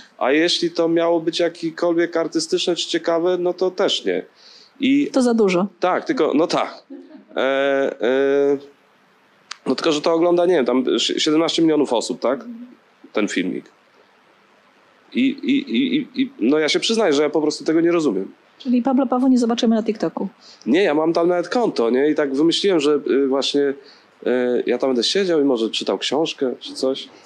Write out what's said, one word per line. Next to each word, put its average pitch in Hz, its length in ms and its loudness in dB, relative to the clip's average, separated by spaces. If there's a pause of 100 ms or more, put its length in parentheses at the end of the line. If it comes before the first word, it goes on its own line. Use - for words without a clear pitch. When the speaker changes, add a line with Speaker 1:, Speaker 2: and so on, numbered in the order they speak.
(180)
Speaker 1:
a 123 140 0
jeśli 165 400 0
to 165 160 0
miało 170 320 2
być 165 200 -4
jakikolwiek 170 760 -2
artystyczne 165 580 -2
czy - 120 -4
ciekawe, 170 520 0
no 175 140 -2
to 185 180 -2
też 185 340 -2
nie. 90 200 -2 (540)
I 139 320 2
Speaker 2:
To 269 100 2
za 240 120 2
dużo. 196 340 2 (120)
Speaker 1:
tak, 175 260 0
tylko, 143 300 0
no 147 120 2
tak. - 360 -4 (520)
E, - 40 -2 (600)
e... 139 560 2 (1080)
no 131 100 0
tylko, 170 160 0
że 147 100 -2
to 165 120 0
ogląda, 175 320 2
nie 180 80 4
wiem, 139 120 2
tam 127 180 0 (160)
si-, - 200 -2
siedemnaście 156 420 0
milionów 147 320 2
osób, - 260 -4
tak? 120 260 -2 (680)
Ten 104 140 0
filmik. - 380 -4 (1500)
I, 120 80 0
i, 131 560 0
i, 131 200 0
i, 131 240 -4
i, 135 80 -2 (100)
no 139 200 2
ja 151 100 0
się 170 100 0
przyznaję, 208 340 0
że 143 100 2
ja 143 60 0
po 156 120 0
prostu 151 220 -2
tego 165 180 2
nie 170 100 2
rozumiem. 135 400 0 (280)
Speaker 2:
Czyli 247 220 0
Pablo 269 260 2
Paweł 254 220 2
nie 254 80 6
zobaczymy 233 380 2
na 214 80 0
TikToku. 202 440 -4 (380)
Speaker 1:
Nie, 160 180 2
ja 160 100 2
mam 160 200 2
tam 170 140 2
nawet 175 220 0
konto, 151 400 0
nie? 135 200 4
I 147 60 0
tak 143 200 0
wymyśliłem, 165 440 2
że, 147 200 2 (100)
y, 139 180 2
właśnie, 135 340 0
y, 123 1040 -2
ja 120 120 0
tam 135 120 0
będę 120 140 0
siedział 180 380 0
i - 20 2
może 117 260 0
czytał - 280 -4
książkę 131 600 -4
czy - 140 -16
coś. - 360 -4 (160)